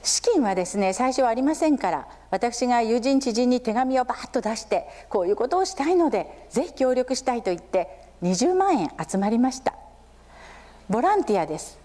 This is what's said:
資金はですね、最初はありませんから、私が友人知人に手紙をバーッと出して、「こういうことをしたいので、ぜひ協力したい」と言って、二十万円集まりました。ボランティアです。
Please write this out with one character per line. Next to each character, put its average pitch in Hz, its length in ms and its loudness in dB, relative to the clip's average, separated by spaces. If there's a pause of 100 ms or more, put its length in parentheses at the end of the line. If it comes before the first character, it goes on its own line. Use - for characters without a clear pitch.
資 - 180 -2
金 392 220 4
は 190 100 2
で 180 120 0
す 208 120 -6
ね、 190 160 2
最 254 200 0
初 262 100 2
は 240 60 4
あ 226 40 0
り 247 80 -2
ま 302 140 2
せ 311 140 2
ん 277 80 4
か 185 120 0
ら、 151 180 -4 (260)
私 240 320 -2
が 240 160 2
友 226 180 0
人 269 200 2
知 262 120 -2
人 240 200 2
に 247 100 2
手 220 140 -4
紙 262 240 2
を 247 60 2
バ 240 100 -4
ー - 100 -12
ッ - 60 -20
と 262 100 -2
出 220 140 -4
し - 80 -10
て、 - 240 -2 (240)
「こ 208 80 0
う 175 80 0
い 202 60 2
う - 20 2
こ 226 140 -4
と 349 100 0
を 381 60 2
し - 120 -10
た 277 100 0
い 370 80 2
の 330 140 4
で、 - 400 -6
ぜ 254 140 -2
ひ - 100 -8
協 254 220 2
力 254 200 0
し - 80 -8
た 247 120 0
い」 233 100 -6
と 185 60 0
言 170 80 -4
っ - 20 -16
て、 - 440 -4 (160)
二 180 120 2
十 277 220 2
万 381 240 2
円 156 100 -2 (180)
集 190 120 -2
ま 202 100 0
り 233 80 0
ま 254 140 2
し - 100 -12
た。 - 140 -4 (1120)
ボ 214 100 0
ラ 381 160 4
ン 359 100 0
テ 214 80 0
ィ 190 60 2
ア 156 60 0
で 156 140 -8
す。 - 240 -16